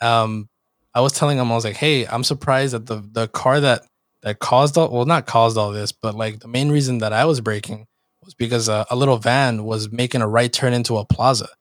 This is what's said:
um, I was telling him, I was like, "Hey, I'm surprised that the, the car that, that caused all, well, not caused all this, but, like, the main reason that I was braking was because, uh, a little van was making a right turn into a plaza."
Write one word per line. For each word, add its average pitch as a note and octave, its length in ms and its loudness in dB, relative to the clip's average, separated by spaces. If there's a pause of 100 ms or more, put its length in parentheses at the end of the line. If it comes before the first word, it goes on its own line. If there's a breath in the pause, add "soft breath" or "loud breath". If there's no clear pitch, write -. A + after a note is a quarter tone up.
um, A2 460 0 (460)
I A#2+ 60 2
was C#3 120 2
telling C#3+ 260 2
him, B2 120 0
I A#2 60 0
was A2+ 80 -2
like, G#2 120 -6
"Hey, C#3+ 300 0
I'm A#2+ 180 -4
surprised C3+ 500 0
that A2 120 -8
the, G#2+ 160 -6 (100)
the A2+ 160 -2
car C3+ 320 0
that, C3 220 2 (400)
that G#2+ 160 -6
caused C#3+ 400 2
all, D#3+ 120 2
well, A#2+ 160 0
not D#3 200 0
caused A2+ 320 2
all G#2 140 -2
this, G#2 200 -6
but, G#2+ 220 -8
like, A2 260 -8
the A#2 80 -20
main C3 220 0
reason C3+ 280 2
that A2 140 -2
I A2+ 120 2
was D3+ 160 2
braking G#2+ 460 -6 (380)
was F#2+ 100 -20
because, A#2 340 -2
uh, G#2+ 220 0
a A#2+ 60 0
little C3 220 2
van A#2+ 460 0
was G#2+ 260 -4
making B2 320 -2
a G#2+ 60 0
right A#2+ 240 2
turn B2 220 0
into A#2 240 0
a G2+ 80 -4
plaza." A#2+ 420 2 (120)